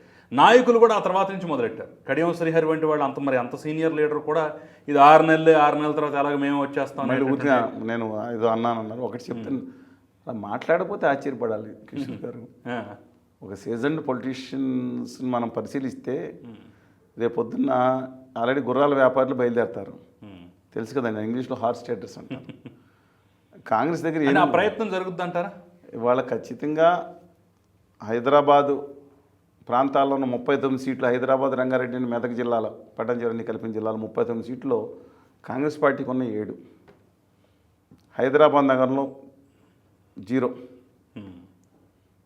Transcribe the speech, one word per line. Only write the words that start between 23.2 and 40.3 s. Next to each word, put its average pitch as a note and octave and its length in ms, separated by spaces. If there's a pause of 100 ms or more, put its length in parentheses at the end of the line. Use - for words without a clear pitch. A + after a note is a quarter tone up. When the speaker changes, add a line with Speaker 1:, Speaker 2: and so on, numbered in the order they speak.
Speaker 2:
కాంగ్రెస్ C3+ 360
దగ్గర D#3 260
Speaker 1:
అంటే, F#3 120
ఆ F3+ 40
Speaker 2:
ఏం C#3+ 60
Speaker 1:
ప్రయత్నం G#3 400
జరుగుద్ది F#3 320
అంటారా? F3+ 300 (420)
Speaker 2:
ఇవాళ A#2+ 260
ఖచ్చితంగా D3+ 1000 (840)
హైదరాబాదు C#3+ 920 (760)
ప్రాంతాల్లో C#3 460
ఉన్న C#3 100
ముప్పై B2 320
తొమ్మిది C3 280
సీట్లు, C3 220
హైదరాబాద్, C3 460
రంగారెడ్డి, B2+ 460
మెదక్ A#2+ 340
జిల్లాలో, A#2 440 (220)
పట్టణ A#2 140
జిల్లా, A#2 300
కలిపిన A2+ 300
జిల్లాలో A2 240
ముప్పై A2 280
తొమ్మిది A2+ 240
సీట్లు B2 440 (520)
కాంగ్రెస్ D3 380
పార్టీకి C#3 280
ఉన్న B2+ 120
ఏడు, G#2+ 320 (1600)
హైదరాబాద్ C#3 480
నగరంలో C3 500 (1040)
జీరో. A#2+ 300